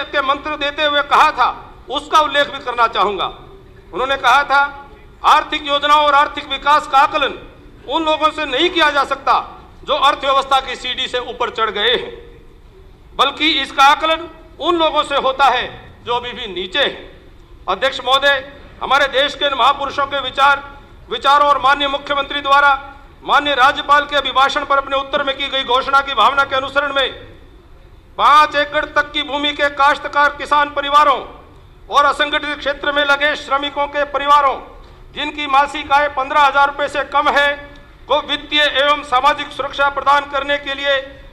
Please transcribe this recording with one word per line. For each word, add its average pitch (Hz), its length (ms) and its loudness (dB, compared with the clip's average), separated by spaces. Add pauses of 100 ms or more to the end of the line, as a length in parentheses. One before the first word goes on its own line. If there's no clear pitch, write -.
(120)
के 294 100 -2
मंत्र 285 340 -2
देते 294 300 -4
हुए 294 160 0
कहा 285 300 4
था - 420 -2 (160)
उसका 302 300 0
उल्लेख 285 300 0
भी 277 100 -12
करना 240 280 0
चाहूँगा। 202 380 0 (680)
उन्होंने 262 240 2
कहा 262 260 4
था, 277 460 0 (360)
"आर्थिक 302 420 2
योजनाओं 294 380 2
और 285 80 2
आर्थिक 294 360 2
विकास 285 380 0
का 269 100 2
आकलन 285 360 2 (560)
उन 311 160 -2
लोगों 311 260 0
से 302 140 -6
नहीं 285 240 0
किया 330 200 2
जा 277 140 0
सकता - 580 -2 (220)
जो 247 100 -2
अर्थव्यवस्था 269 680 0
की 254 160 -8
सीढ़ी 254 320 -8
से 247 120 -4
ऊपर 240 300 -6
चढ़ 220 200 -2
गए 208 260 0
हैं, - 180 -6 (1000)
बल्कि 277 340 0 (120)
इसका 269 220 0
आकलन 320 460 2 (300)
उन 339 160 0
लोगों 311 280 0
से 285 120 -4
होता 262 300 2
है 233 500 -2 (100)
जो 233 100 -4
अभी 240 160 -6
भी 240 160 -12
नीचे 190 320 -6
हैं।" - 420 -6 (480)
अध्यक्ष 226 360 -2
महोदय, 269 460 0 (320)
हमारे 269 240 2
देश 269 280 -2
के - 100 -4
इन 285 80 -2
महापुरुषों 269 520 0
के 277 140 -4
विचार, 269 580 0 (320)
विचारों 277 400 2
और 277 120 2
माननीय 285 260 2
मुख्यमंत्री 277 540 -4
द्वारा 277 520 2 (300)
माननीय 277 320 0
राज्यपाल 285 500 2
के 294 100 -6
अभिभाषण 269 500 0
पर 277 120 2
अपने 277 200 -2
उत्तर 277 260 -2
में 269 140 -4
की 277 100 -6
गई 269 160 -4
घोषणा 262 380 2
की 277 120 -4
भावना 254 300 4
के 277 120 -4
अनुसरण 277 380 -2
में 262 200 -2 (1040)
पाँच 294 380 6
एकड़ 294 300 -2
तक 294 260 -2
की 294 120 -4
भूमि 285 300 -4
के 294 160 0
काश्तकार 285 600 2
किसान 285 400 -2
परिवारों 285 500 2 (720)
और 269 160 4
असंगठित 294 520 -2
क्षेत्र 285 340 -4
में 285 140 0
लगे 285 300 0
श्रमिकों 285 520 -4
के 285 160 -2
परिवारों 285 520 2 (580)
जिनकी 294 340 -6
मासिक 285 440 0
आय 285 160 2
पन्द्रह 285 340 0
हजार 285 260 4
रुपये 285 200 -2
से 285 160 -4
कम 285 260 0
है 285 400 0 (380)
को 285 120 0
वित्तीय 294 420 -4
एवं 294 420 0
सामाजिक 285 440 0
सुरक्षा 277 420 -2
प्रदान 277 420 0
करने 285 260 -2
के 285 160 -8
लिए 277 240 0 (360)